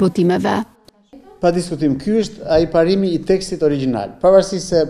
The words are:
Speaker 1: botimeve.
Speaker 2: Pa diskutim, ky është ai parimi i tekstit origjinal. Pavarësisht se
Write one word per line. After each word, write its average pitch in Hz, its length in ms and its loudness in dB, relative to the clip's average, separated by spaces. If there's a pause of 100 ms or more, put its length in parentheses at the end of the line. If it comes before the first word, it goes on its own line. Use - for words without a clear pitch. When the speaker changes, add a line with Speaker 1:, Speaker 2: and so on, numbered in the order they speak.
Speaker 1:
botimeve. 185 540 0 (840)
Speaker 2:
Pa 175 80 4
diskutim, 160 480 -2
ky 214 220 0
është - 240 -8 (100)
ai 165 160 2
parimi 185 400 2
i 165 60 0 (100)
tekstit 185 400 -2
origjinal. 131 460 -2 (100)
Pavarësisht 185 460 2
se 165 220 2